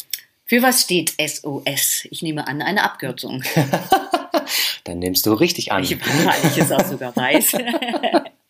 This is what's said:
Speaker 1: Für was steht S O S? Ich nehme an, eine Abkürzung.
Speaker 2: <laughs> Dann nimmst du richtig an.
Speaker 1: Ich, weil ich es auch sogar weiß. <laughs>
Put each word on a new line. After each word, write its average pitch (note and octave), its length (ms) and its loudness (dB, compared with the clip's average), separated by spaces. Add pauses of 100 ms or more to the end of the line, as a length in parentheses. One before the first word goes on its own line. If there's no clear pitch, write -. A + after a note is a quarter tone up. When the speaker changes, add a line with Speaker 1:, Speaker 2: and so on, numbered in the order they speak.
(460)
Speaker 1:
Für A#3+ 180 4
was B3+ 180 4
steht E3+ 360 2
S D3+ 260 -4
O C#3+ 220 -6
S? - 440 -2
Ich - 140 -10
nehme D#3 240 -4
an, C#3+ 160 -4
eine G3 200 0
Abkürzung. B2+ 640 -4
Speaker 2:
<laughs> - 1400 0
Dann F2 140 -6
nimmst F2+ 260 0
du - 80 6
richtig E3 380 2
an. F#2+ 120 2
Speaker 1:
Ich, F2+ 160 -2
weil D3+ 520 2
ich C3+ 80 0
es - 120 4
auch C#3 140 4
sogar B2+ 300 -6
weiß. C#3 460 2
<laughs> A#3+ 680 -4 (180)